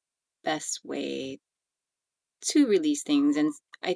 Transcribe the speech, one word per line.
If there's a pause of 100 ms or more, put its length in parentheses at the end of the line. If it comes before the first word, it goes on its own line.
(440)
best
way (1120)
to
release
things,
and
s-, (220)
I